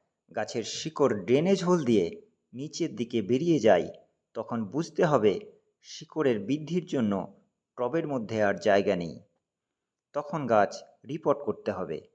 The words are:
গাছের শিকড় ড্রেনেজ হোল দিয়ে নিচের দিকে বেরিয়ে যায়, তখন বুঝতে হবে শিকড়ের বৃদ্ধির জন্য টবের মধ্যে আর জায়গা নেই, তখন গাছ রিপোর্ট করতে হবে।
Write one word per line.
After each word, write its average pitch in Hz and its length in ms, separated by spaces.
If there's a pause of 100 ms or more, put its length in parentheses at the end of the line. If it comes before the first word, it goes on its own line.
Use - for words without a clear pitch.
(320)
গাছের 110 320
শিকড় 139 500 (100)
ড্রেনেজ 170 400
হোল 175 200
দিয়ে 107 220 (460)
নিচের 151 440
দিকে 117 260
বেরিয়ে 131 380
যায়, 92 260 (500)
তখন 117 280
বুঝতে 139 400
হবে 117 280 (540)
শিকড়ের 139 540
বৃদ্ধির 151 460
জন্য 117 260 (640)
টবের 135 280
মধ্যে 113 360
আর 101 180
জায়গা 101 360
নেই, 85 200 (1000)
তখন 151 320
গাছ 107 260 (320)
রিপোর্ট 143 400
করতে - 280
হবে। 90 260 (160)